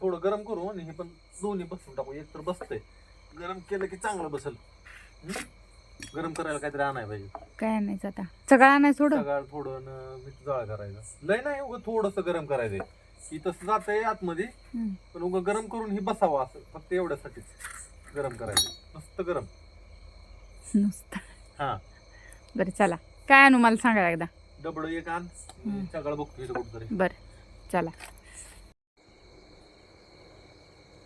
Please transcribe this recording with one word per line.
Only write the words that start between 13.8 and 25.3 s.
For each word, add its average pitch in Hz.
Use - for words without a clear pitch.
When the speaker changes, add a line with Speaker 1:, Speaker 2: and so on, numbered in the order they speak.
Speaker 1:
आतमध्ये, 185
Speaker 2:
हम्म. 233
Speaker 1:
पण 170
उगा 180
गरम 220
करून 220
ही 202
बसावं 180
असं, -
फक्त -
एवढ्यासाठीच 160
गरम 135
करायचं, 113
नुसतं 170
गरम. 147
Speaker 2:
नुसतं. 202
Speaker 1:
हा. 135
Speaker 2:
बरं, 185
चला. 180
काय 269
आणू 262
मला 226
सांगा 214
एकदा. 170
Speaker 1:
डबडं 160
एक 165
आण, 170